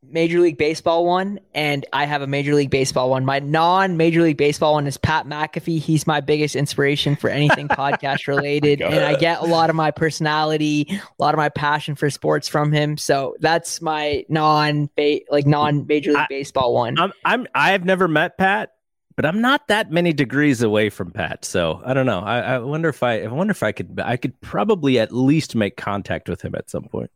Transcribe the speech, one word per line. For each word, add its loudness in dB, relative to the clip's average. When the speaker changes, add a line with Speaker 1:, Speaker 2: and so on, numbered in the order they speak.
Speaker 1:
Major 0
League 4
Baseball 0
one, -2
and -2
I 0
have -2
a -6
Major 0
League 2
Baseball 0
one. 0
My 0
non-Major 2
League 2
Baseball 2
one 0
is -6
Pat 0
McAfee. -4
He's 0
my 0
biggest 0
inspiration 0
for -2
anything 2
Speaker 2:
<laughs> -
Speaker 1:
podcast -2
related, 2
Speaker 2:
Oh -2
my 0
Speaker 1:
and 2
I 0
Speaker 2:
God. 0
Speaker 1:
get 2
a -4
lot 2
of 0
my 0
personality, 0
a -8
lot 2
of 0
my 0
passion -2
for 0
sports -2
from 0
him. 0
So -2
that's -2
my -2
non-ba-, 2
like, 2
non-Major 2
League 4
Speaker 3:
I, 0
Speaker 1:
Baseball -2
one. 0
Speaker 3:
I'm, 0
I'm, -2
I 4
have 0
never 2
met 0
Pat, 0
but -2
I'm 0
not 0
that 0
many 2
degrees 2
away 2
from -10
Pat. -8
So -2
I -2
don't 2
know. -2
I, -4
I -4
wonder -4
if -4
I, 0
I -6
wonder -2
if -4
I 0
could, -10
I -2
could -8
probably 0
at 0
least 2
make -2
contact -6
with -6
him -8
at -10
some -8
point. -10